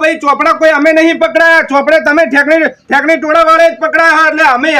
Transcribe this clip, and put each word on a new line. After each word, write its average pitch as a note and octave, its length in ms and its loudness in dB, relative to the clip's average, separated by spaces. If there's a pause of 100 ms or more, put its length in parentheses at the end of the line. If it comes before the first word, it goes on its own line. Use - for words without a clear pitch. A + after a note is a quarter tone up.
ભાઈ, D#4 200 -4
ચોપડા C#4+ 360 0
કોઈ D#4 180 2
અમે D#4 140 0
નહીં D#4+ 320 0
પકડાયા, D#4+ 480 2
ચોપડે D4+ 340 0
તમે D4+ 240 0
ઠેકણી, C#4+ 420 0 (160)
ઠેકણી C#4+ 320 -2
ટોળા D#4+ 300 0
વાળા E4 240 2
જ - 80 -16
પકડાયા, D#4+ 480 0
એટલે D#4 240 0
અમે D4 260 -2